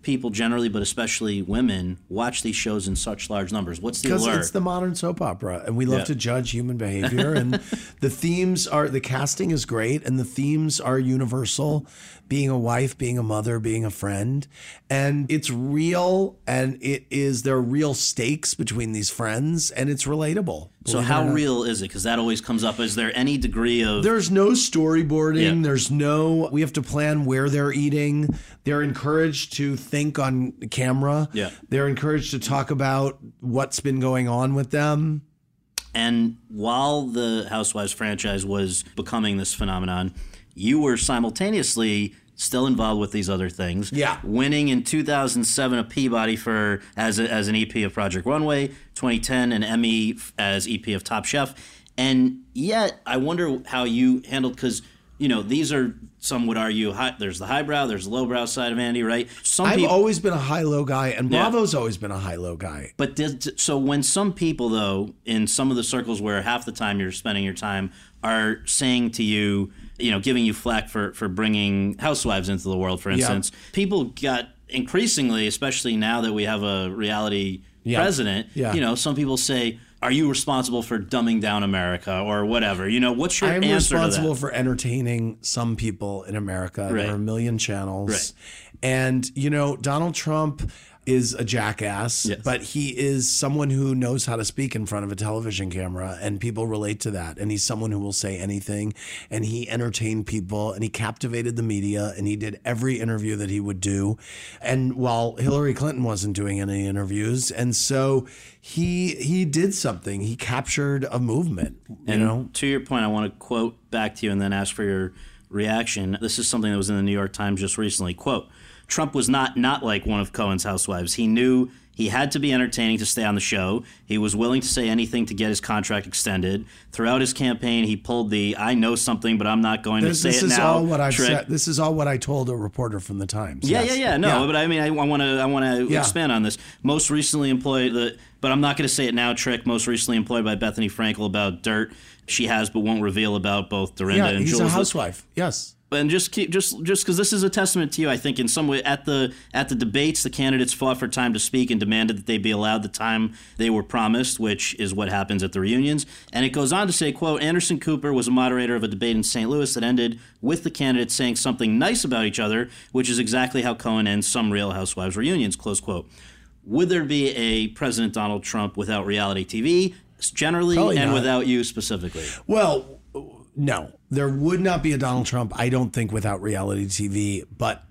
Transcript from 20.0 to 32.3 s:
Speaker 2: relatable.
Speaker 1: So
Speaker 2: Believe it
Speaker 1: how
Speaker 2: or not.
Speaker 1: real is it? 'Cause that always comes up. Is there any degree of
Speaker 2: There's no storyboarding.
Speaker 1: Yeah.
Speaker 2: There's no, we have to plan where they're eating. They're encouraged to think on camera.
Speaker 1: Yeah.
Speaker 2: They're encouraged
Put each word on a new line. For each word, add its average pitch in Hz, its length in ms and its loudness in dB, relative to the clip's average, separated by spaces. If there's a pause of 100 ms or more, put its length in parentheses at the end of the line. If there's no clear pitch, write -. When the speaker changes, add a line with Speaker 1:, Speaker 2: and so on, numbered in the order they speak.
Speaker 2:
relatable. 151 680 -2 (160)
Speaker 1:
So - 80 -2
Speaker 2:
Believe 123 100 2
it 120 80 0
Speaker 1:
how 156 100 4
Speaker 2:
or - 40 2
not. 143 80 4
Speaker 1:
real 135 300 2
is 110 180 0
it? 95 80 -6
'Cause 95 140 -6
that 117 140 2
always 113 220 2
comes 113 240 0
up. 110 160 0
Is 107 140 0
there 113 200 0
any 135 240 2
degree 117 440 2
of 107 200 2
Speaker 2:
There's 202 280 2
no 196 200 6
storyboarding. 160 1080 4
Speaker 1:
Yeah. 160 40 4
Speaker 2:
There's 139 280 2
no, 156 640 2
we 147 100 2
have 151 120 0
to 147 80 0
plan 147 420 0
where 131 240 2
they're 143 240 2
eating. 147 560 2 (360)
They're 147 180 2
encouraged 147 720 0
to 143 220 0
think 147 420 -2
on 131 340 0 (180)
camera. 139 640 0
Speaker 1:
Yeah. 101 180 -2 (180)
Speaker 2:
They're 139 200 2
encouraged 147 440 0